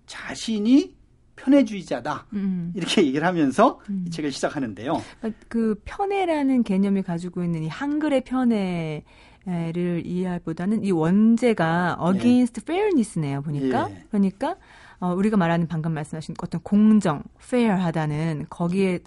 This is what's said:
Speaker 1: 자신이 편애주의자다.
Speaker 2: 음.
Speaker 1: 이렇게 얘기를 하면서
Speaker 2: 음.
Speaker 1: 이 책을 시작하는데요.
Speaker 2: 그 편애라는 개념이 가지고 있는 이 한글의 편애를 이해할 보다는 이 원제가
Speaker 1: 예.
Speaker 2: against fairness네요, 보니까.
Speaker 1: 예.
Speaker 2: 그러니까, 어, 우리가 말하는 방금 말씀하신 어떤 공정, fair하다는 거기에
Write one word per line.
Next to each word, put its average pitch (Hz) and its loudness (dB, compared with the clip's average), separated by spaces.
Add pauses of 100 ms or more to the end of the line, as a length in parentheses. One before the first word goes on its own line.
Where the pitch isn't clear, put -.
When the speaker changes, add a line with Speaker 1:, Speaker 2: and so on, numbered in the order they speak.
Speaker 1:
자신이 233 0 (400)
편애주의자다. 196 0
Speaker 2:
음. 185 -4
Speaker 1:
이렇게 170 4
얘기를 135 2
하면서 180 4 (100)
Speaker 2:
음. 190 -4
Speaker 1:
이 - -8
책을 156 -4
시작하는데요. 127 -4 (480)
Speaker 2:
그 220 0
편애라는 320 0
개념이 196 2
가지고 180 -6
있는 170 -2
이 156 -4
한글의 285 -2
편애를 185 -2 (1000)
이해할 180 -4
보다는 175 -4
이 196 0
원제가 180 2
Speaker 1:
예. 160 2
Speaker 2:
against 240 2
fairness네요, 240 0
보니까. 143 -2
Speaker 1:
예. 95 -18
Speaker 2:
그러니까, 214 0 (440)
어, 180 -2
우리가 208 2
말하는 170 2
방금 160 -4
말씀하신 156 -8
어떤 170 -8
공정, 208 4 (220)
fair하다는 165 -2
거기에 180 -2